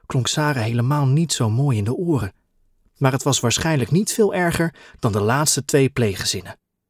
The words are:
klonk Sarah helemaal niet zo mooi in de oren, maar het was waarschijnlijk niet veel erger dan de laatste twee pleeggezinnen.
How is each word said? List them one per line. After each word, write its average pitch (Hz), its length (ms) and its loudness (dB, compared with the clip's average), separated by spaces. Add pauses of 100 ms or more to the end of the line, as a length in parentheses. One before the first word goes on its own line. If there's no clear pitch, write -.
klonk 127 220 -2
Sarah 147 360 -2
helemaal 120 420 0
niet 147 280 2
zo 117 160 0
mooi 127 280 2
in 104 60 0
de 113 100 -2
oren, 151 400 -2 (640)
maar 131 140 2
het 131 120 -2
was 135 160 2
waarschijnlijk 131 520 0
niet 185 220 0
veel 202 200 2
erger 170 420 0 (240)
dan 120 120 0
de 101 100 0
laatste 135 440 0
twee 135 240 2
pleeggezinnen. - 680 -4 (300)